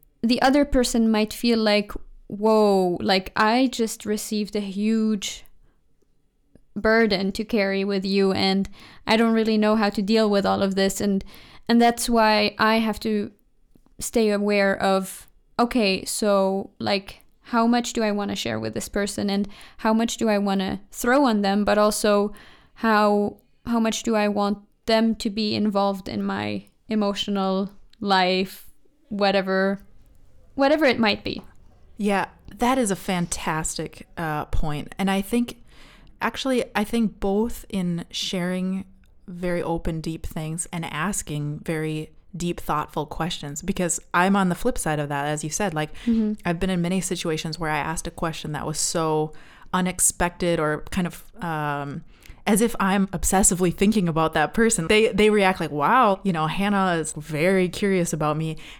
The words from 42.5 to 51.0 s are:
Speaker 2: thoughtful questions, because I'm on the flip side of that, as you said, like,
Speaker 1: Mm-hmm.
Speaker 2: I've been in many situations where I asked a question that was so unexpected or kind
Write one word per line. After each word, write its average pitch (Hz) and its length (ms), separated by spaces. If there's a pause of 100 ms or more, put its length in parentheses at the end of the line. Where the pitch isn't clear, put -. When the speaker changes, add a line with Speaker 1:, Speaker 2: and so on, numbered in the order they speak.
Speaker 2:
thoughtful 151 460
questions, 156 560
because 180 380 (120)
I'm 190 240
on 190 140
the 170 40
flip 254 220
side 151 220
of 143 100
that, 143 180
as 151 180
you 151 60
said, 190 220
like, 151 220 (100)
Speaker 1:
Mm-hmm. 220 300 (100)
Speaker 2:
I've 175 160
been 190 100
in 180 120
many 180 180
situations 160 580
where 160 120
I 151 80
asked 160 280
a 175 40
question 160 420
that 147 140
was 151 120
so 156 540 (400)
unexpected 180 880
or 151 300
kind 180 160